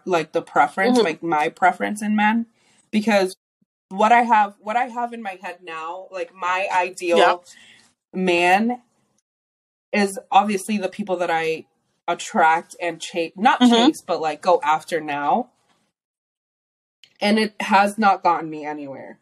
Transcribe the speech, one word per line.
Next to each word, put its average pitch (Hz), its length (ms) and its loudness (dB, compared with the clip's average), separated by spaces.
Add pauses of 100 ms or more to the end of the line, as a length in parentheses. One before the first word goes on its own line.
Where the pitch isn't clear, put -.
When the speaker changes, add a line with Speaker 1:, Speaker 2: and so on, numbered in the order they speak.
Speaker 1:
like, 170 280 -4
the 165 100 0
preference, 190 540 0
Speaker 2:
Mm-hmm. 220 80 4
Speaker 1:
like, 160 180 -6
my 160 260 -2
preference 202 540 -2
in 214 120 -2
men, 220 300 0 (460)
because 208 440 0 (540)
what 214 220 0
I 240 100 6
have, 214 380 2
what 214 180 -6
I 254 80 0
have 240 280 -8
in 226 100 -14
my 190 180 -10
head 180 220 -12
now, 170 480 -12
like, 180 240 -10
my 185 360 -4
ideal 180 460 -2
Speaker 2:
Yeah. 180 200 4 (760)
Speaker 1:
man 185 680 2 (1080)
is 202 280 -2 (120)
obviously 208 460 0
the 185 120 -4
people 196 280 -6
that 170 140 -2
I 160 340 -4 (420)
attract 170 720 0
and 170 220 -8
cha-, 165 340 -6
not 247 260 2
Speaker 2:
Mm-hmm. 240 120 8 (140)
Speaker 1:
chase, 320 180 0
but, 160 160 -4
like, 156 200 -4
go 180 220 4
after 156 380 -2
now. 151 480 -2 (1700)
And 208 180 2
it 214 220 -2
has 202 360 2
not 196 260 2
gotten 165 260 0
me 151 160 -12
anywhere. 139 560 -12